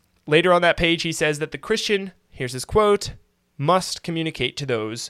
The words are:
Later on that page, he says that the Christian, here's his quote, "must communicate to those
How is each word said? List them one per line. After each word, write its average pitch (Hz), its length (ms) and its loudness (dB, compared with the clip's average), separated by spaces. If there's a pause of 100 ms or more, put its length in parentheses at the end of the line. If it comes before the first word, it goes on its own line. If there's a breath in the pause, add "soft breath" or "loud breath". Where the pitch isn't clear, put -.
(280)
Later 170 260 6
on 175 80 4
that 170 160 4
page, 170 240 0
he 165 100 -4
says 151 280 0
that 156 120 -6
the 147 60 -10
Christian, 202 540 -2 (180)
here's 127 240 -8
his 127 120 -8
quote, 208 480 2 (440)
"must 175 460 0
communicate 160 540 -4
to 143 100 -8
those 113 420 -4